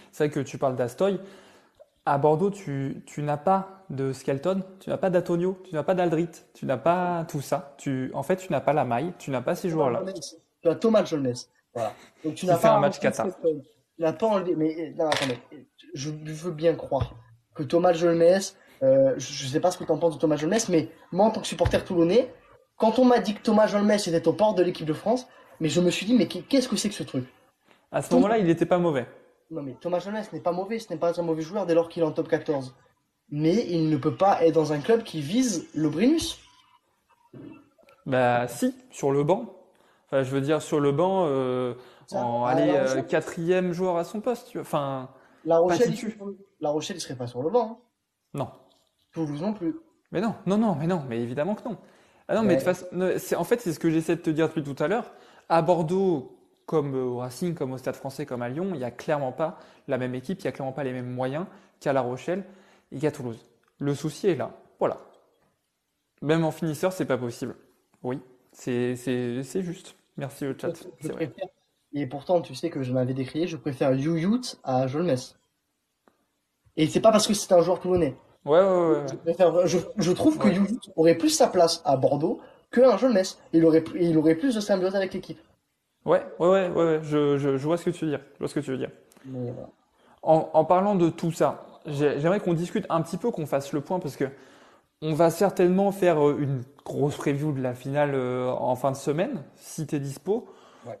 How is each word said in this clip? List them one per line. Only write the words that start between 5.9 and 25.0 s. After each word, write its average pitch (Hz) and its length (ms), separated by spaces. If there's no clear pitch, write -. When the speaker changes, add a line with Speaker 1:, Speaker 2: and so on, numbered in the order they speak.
Speaker 1:
d'Aldrit, 170 360
tu - 100
n'as 135 120
pas 175 520
tout 143 120
ça. - 360
Tu, 131 380
en 139 80
fait, 185 140
tu - 140
n'as 135 100
pas 143 120
la 147 120
maille, 127 340
tu - 100
n'as 131 120
pas 160 120
ces 180 160
Speaker 2:
Thomas 165 40
Speaker 1:
joueurs-là. 147 320
Speaker 2:
Jolnes. 190 160
Tu 170 60
as 156 60
Thomas 214 280
Jolnes. 139 300
Voilà. 113 180
Donc, 156 100
tu - 80
Speaker 1:
Qui 185 60
Speaker 2:
n'as 175 80
Speaker 1:
fait 170 140
Speaker 2:
pas 190 60
Speaker 1:
un 208 40
match 143 180
Speaker 2:
Antoine - 160
Speaker 1:
cata. - 160
Speaker 2:
Skelton. 160 320
Tu 160 40
n'as 160 120
pas 220 120
enlevé, 180 300
mais, 156 420
non, 160 80
attendez. 139 320
Je 147 160
veux 156 420
bien 156 220
croire 135 400
que - 80
Thomas 175 320
Jolnes, 170 460
euh, 262 360
je, 139 160
je 143 140
sais 139 120
pas 175 100
ce 180 80
que 170 60
t'en 156 160
penses 165 160
de 135 40
Thomas 151 180
Jolnes, 165 200
mais 160 200
moi, 196 160
en - 20
tant 214 120
que - 60
supporter - 380
toulonnais, 185 480
quand 220 200
on 254 80
m'a 240 140
dit 208 160
que - 80
Thomas 214 240
Jolnes 202 240
était 165 360
au 160 60
port 214 220
de 180 80
l'équipe 175 240
de 156 60
France, 233 340